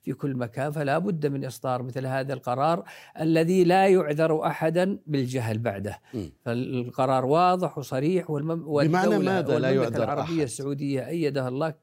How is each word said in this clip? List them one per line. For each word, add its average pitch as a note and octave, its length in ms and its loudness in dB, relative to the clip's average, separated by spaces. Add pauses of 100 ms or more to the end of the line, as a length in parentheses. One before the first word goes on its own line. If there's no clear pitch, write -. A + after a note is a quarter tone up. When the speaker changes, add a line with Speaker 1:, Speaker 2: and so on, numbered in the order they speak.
Speaker 1:
في D3+ 100 -6
كل C#3 220 -4
مكان. C3 380 -4
فلا D3 260 0
بد E3+ 280 -2
من C#3 180 -4
إصدار B2+ 380 -4
مثل C3 240 -6
هذا C3+ 260 -4
القرار C#3 520 0 (360)
الذي E3 440 4
لا F#3+ 220 6
يعذر D#3 600 4
أحدا F3 600 0
بالجهل B2 520 -2
بعده. G2+ 420 -4 (140)
Speaker 2:
مم. F#2 180 -6 (120)
Speaker 1:
فالقرار B2+ 800 -2
واضح F3 540 2
وصريح، D#3+ 520 -2
والمم-، D#3 340 -4
Speaker 2:
بمعنى D#3 440 2
Speaker 1:
والدولة - 240 2
Speaker 2:
ماذا C#3+ 260 2
لا B2+ 100 0
Speaker 1:
والمملكة C3+ 140 4
Speaker 2:
يعذر A#2 220 -2
Speaker 1:
العربية D3 300 -2
Speaker 2:
أحد؟ D#3+ 60 0
Speaker 1:
السعودية C#3 500 -4
أيدها C#3 580 -2
الله D3+ 340 -4